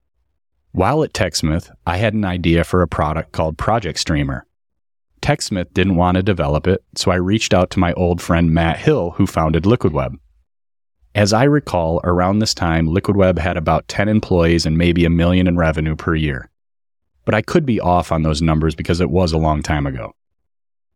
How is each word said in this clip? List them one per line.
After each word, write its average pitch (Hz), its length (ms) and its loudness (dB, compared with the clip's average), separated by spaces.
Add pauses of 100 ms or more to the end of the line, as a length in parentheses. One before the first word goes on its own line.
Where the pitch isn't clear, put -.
(720)
While 123 320 0
at - 80 -4
TechSmith, 85 640 -4 (100)
I 87 120 -2
had 104 160 -2
an 107 100 -2
idea 85 400 0
for 90 180 0
a 85 60 2
product 78 460 -2
called 80 240 -4
Project 104 420 -4
Streamer. - 460 -4 (760)
TechSmith 104 520 -4
didn't 95 240 2
want 90 180 2
to 95 80 0
develop 80 440 -2
it, 92 180 0 (100)
so - 160 -2
I 90 40 2
reached 92 380 0
out 90 180 2
to - 80 -2
my 87 160 2
old 87 260 0
friend 85 320 2
Matt 82 260 0
Hill, 110 320 0
who 98 160 0
founded 80 380 0
Liquid 104 260 2
Web. 67 240 -4 (960)
As 104 200 2
I 110 100 2
recall, 87 600 0
around 90 340 2
this 110 140 -2
time, 82 340 0
Liquid 98 300 0
Web 92 200 4
had 87 200 -2
about 80 320 -2
ten 101 180 -2
employees 85 580 2
and 80 120 0
maybe 85 260 2
a 80 60 2
million 87 380 2
in 87 100 2
revenue 78 400 0
per 82 180 -2
year. 73 340 -4 (760)
But - 100 -2
I 107 60 0
could 170 240 -2
be 113 160 -2
off 87 320 0
on 80 80 0
those 78 200 0
numbers 78 320 0
because 82 280 -2
it 76 100 0
was 85 220 2
a 82 40 0
long 78 240 0
time 73 240 -2
ago. 113 280 -10 (840)